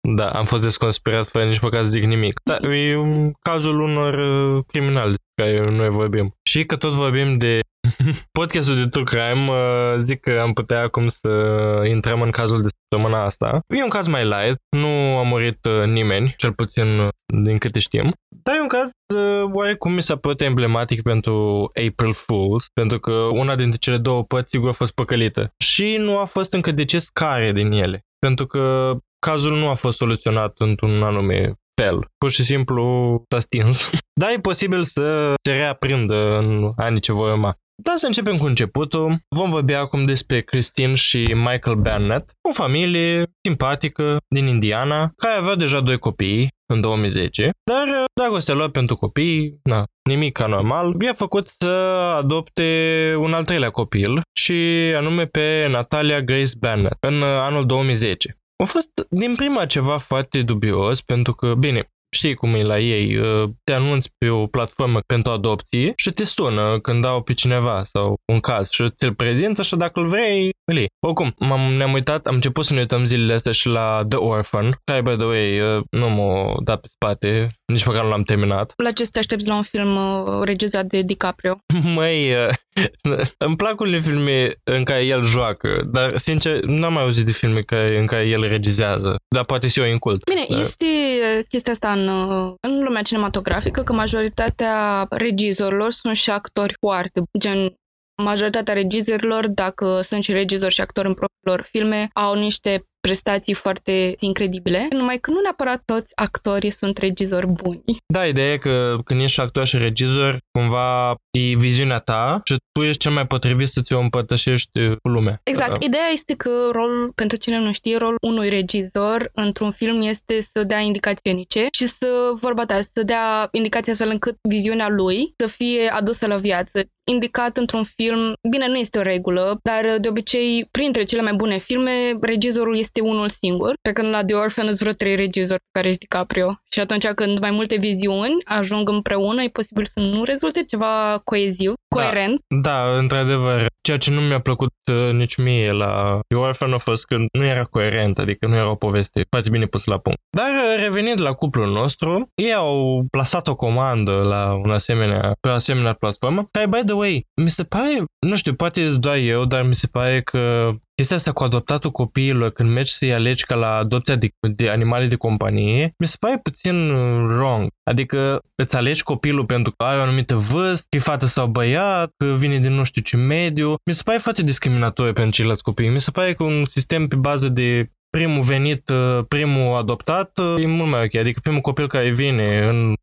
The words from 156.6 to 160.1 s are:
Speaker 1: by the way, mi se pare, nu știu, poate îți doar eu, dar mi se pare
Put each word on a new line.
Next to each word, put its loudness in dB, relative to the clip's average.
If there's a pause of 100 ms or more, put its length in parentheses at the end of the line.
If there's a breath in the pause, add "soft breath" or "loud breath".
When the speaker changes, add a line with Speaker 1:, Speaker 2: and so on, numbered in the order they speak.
Speaker 1:
by 0
the 0
way, 0 (160)
mi 4
se -4
pare, -2 (240)
nu 0
știu, -2
poate -2
îți 2
doar 0
eu, 0
dar 0
mi 2
se -4
pare 0